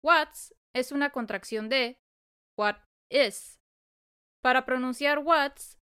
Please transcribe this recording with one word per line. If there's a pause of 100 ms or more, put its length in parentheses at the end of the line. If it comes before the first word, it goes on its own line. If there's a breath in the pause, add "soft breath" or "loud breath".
What's (200)
es
una
contracción
de (600)
what (340)
is. (840)
Para
pronunciar
what's